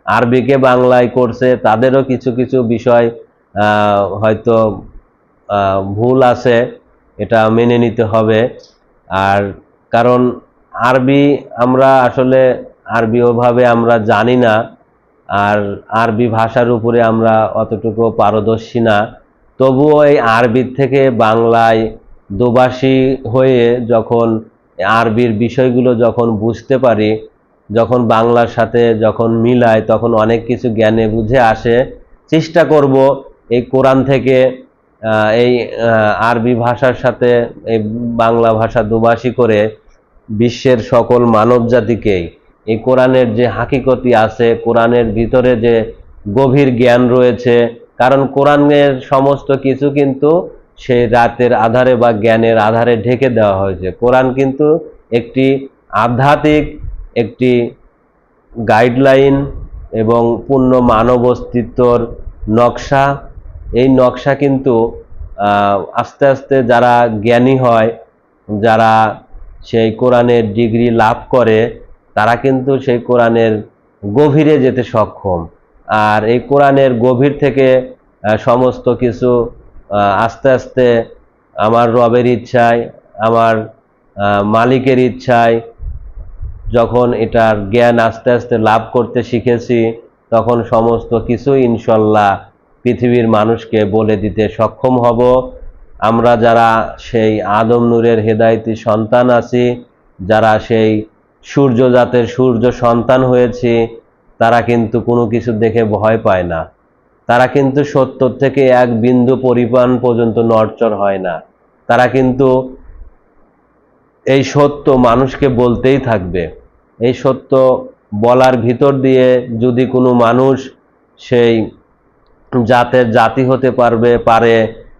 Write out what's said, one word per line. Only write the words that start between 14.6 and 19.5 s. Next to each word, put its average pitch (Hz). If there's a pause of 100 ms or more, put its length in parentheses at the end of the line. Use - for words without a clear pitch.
আর 101
আরবি 117
ভাষার 113
উপরে 117
আমরা 113
অতটুকু 110
পারদর্শী 110
না। 110 (420)